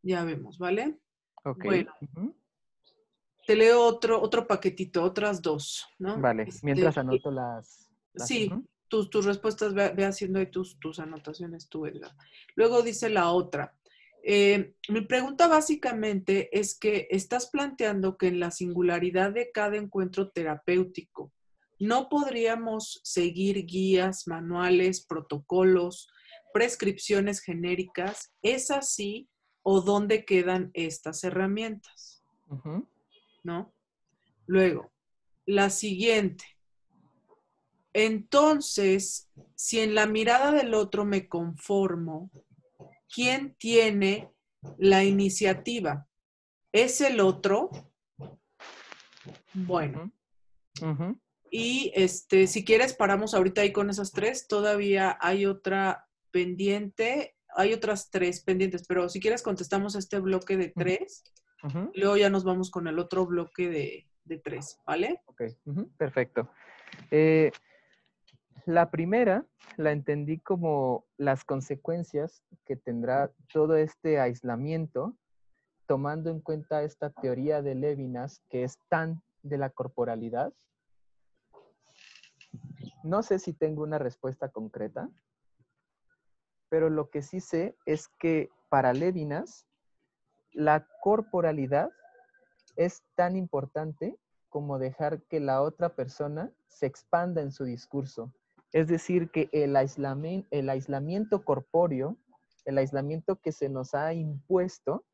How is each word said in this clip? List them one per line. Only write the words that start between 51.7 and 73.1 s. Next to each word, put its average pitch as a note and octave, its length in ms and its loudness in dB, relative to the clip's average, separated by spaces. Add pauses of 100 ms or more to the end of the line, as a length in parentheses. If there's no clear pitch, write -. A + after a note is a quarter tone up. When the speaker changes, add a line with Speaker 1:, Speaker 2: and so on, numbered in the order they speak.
Speaker 1:
este, F#3+ 520 4
si G3 180 -4
quieres, B3 280 4
paramos G#3 400 2
ahorita F#3+ 280 4
ahí G3+ 100 4
con G3+ 180 0
esas G3 220 -6
tres. A3+ 360 -2
Todavía G3+ 760 2
hay F#3+ 240 2
otra F#3+ 600 -2 (240)
pendiente. G3 1040 -2 (180)
Hay G3+ 180 4
otras G#3+ 360 -2
tres F3+ 340 -2
pendientes, F#3 440 0
pero F3+ 200 0
si F#3 140 -8
quieres A#3 200 0
contestamos G3+ 540 -2
este G3 240 -4
bloque F#3+ 380 0
de F3+ 80 0
Speaker 2:
Ujú. - 140 -12
Speaker 1:
tres. F#3+ 440 -2 (400)
Speaker 2:
Ujú. E3+ 320 -6
Speaker 1:
Luego G3+ 220 2
ya G3+ 120 6
nos G3 140 2
vamos F#3 260 0
con E3+ 180 -6
el D#3+ 120 -2
otro F#3 260 0
bloque F3 440 -4
de, C#3+ 400 -6 (160)
de D#3+ 120 -10
tres, - 480 -10
¿vale? G3+ 420 -4
Speaker 2:
Ok. - 160 -10 (220)
Ujú. D3 320 -6
Perfecto. B2+ 520 -2 (600)
Eh, D#3 420 4 (1120)
la E3+ 260 4
primera G3 540 2 (320)
la D3+ 140 2
entendí D3 480 -4
como D3 640 -2 (120)
las C3+ 280 0
consecuencias D3+ 1000 -6 (220)
que C3+ 100 -6
tendrá B2+ 560 -2 (220)